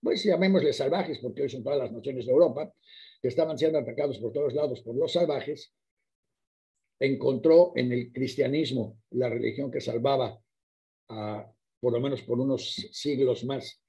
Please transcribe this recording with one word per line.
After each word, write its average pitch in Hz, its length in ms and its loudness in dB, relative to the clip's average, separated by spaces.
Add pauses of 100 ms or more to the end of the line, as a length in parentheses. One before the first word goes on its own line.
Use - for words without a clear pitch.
Pues - 220 0
llamémosles 180 520 4
salvajes, 156 440 -2
porque 123 220 -6
hoy 139 60 -2
son 127 140 -8
todas 139 160 0
las 113 140 -4
naciones 123 340 -8
de 127 60 2
Europa, 151 380 4 (520)
que 127 60 0
estaban 156 280 0
siendo 156 220 2
atacados 123 400 -4
por 110 140 -6
todos 143 200 -2
lados 135 300 -4
por 117 140 -10
los 123 160 -2
salvajes, 151 600 -2 (1300)
encontró 139 760 4
en 123 160 0
el 123 200 -2
cristianismo 131 840 -2 (120)
la 123 200 -2
religión 113 400 -4
que 139 100 -4
salvaba, 120 580 0 (680)
a, 107 420 -8 (300)
por 120 120 0
lo 120 80 0
menos 139 220 -4
por 120 180 -2
unos 135 340 -2 (180)
siglos 127 520 0
más 131 440 -8